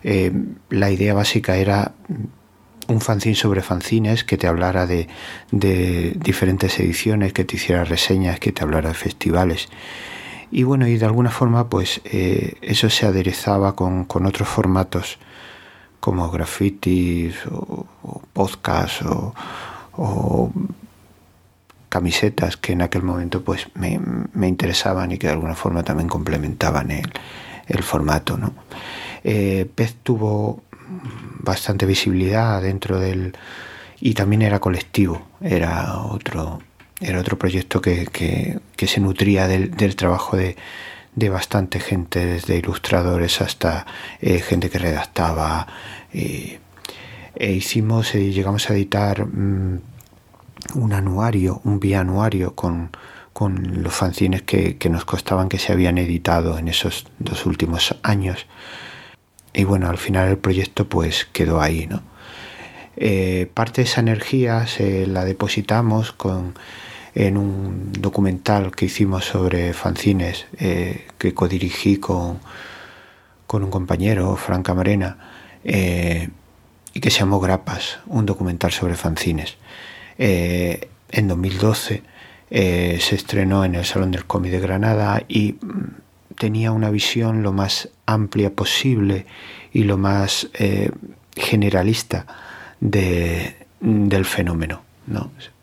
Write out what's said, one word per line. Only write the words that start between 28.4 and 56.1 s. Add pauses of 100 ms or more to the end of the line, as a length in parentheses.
Eh,
Pez
tuvo (800)
bastante
visibilidad
dentro
del, (640)
y
también
era
colectivo, (120)
era
otro, (380)
era
otro
proyecto
que,
que, (160)
que
se
nutría
del,
del
trabajo
de, (600)
de
bastante
gente,
desde
ilustradores
hasta, (340)
eh,
gente
que
redactaba, (440)
eh, (760)
e
hicimos,
eh,
llegamos
a
editar,
mm, (920)
un
anuario,
un
bianuario
con, (420)
con
los
fanzines
que,
que
nos
constaban
que
se
habían
editado